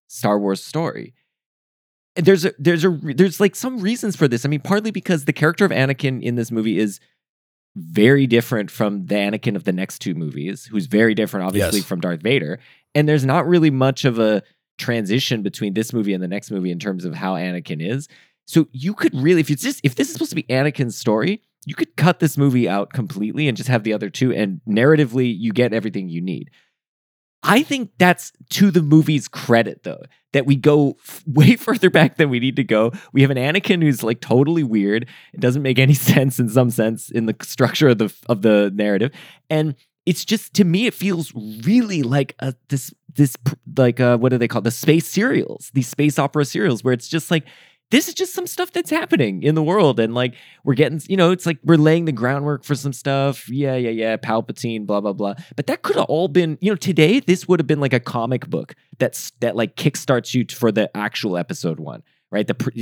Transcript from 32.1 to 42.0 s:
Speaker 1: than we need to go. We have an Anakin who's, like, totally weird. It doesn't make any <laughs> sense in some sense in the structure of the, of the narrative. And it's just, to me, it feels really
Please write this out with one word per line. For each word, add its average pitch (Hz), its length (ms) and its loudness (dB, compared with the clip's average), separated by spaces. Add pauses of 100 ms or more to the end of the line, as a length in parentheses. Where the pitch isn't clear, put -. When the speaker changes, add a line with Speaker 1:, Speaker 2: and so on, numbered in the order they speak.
Speaker 1:
than 151 120 2
we 123 100 0
need 127 160 -2
to 135 80 0
go. 110 280 2 (220)
We 135 80 4
have 135 100 6
an 131 60 -2
Anakin 170 460 0
who's, 139 200 2
like, 117 160 -2
totally 143 440 2
weird. 110 440 0 (260)
It - 80 -14
doesn't 127 200 0
make 131 180 0
any 135 140 6
<laughs> - 0 -
sense 135 460 2
in 117 100 0
some 123 220 4
sense 113 400 -2
in 113 160 -2
the 110 140 -2
structure - 480 2
of 117 100 4
the, 107 140 -2 (140)
of 107 140 -2
the 104 320 4
narrative. 104 380 0 (380)
And 156 260 -2 (300)
it's - 200 -2
just, - 300 -4
to 202 80 6
me, 185 240 2
it - 60 -2
feels 175 420 -4
really 143 680 0